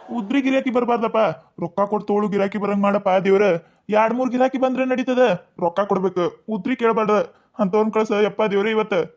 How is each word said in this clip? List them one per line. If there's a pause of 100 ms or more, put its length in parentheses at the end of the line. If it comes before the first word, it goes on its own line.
(100)
ಉದ್ರಿ
ಗಿರಾಕಿ
ಬರ್ಬಾರ್ದಪ್ಪ. (440)
ರೊಕ್ಕ
ಕೊಡ್
ತೋಳು
ಗಿರಾಕಿ
ಬರಂಗ್
ಮಾಡಪ್ಪ
ದೇವ್ರ. (460)
ಎರಡ್
ಮೂರ್
ಗಿರಾಕಿ
ಬಂದ್ರೆ
ನಡೀತದ, (400)
ರೊಕ್ಕ
ಕೊಡ್ಬೇಕು,
ಉದ್ರಿ
ಕೇಳ್ಬಾರ್ದ. (480)
ಅಂತವ್ನ್
ಕಳ್ಸ
ಯಪ್ಪ
ದೇವ್ರೇ
ಇವತ್ತ. (240)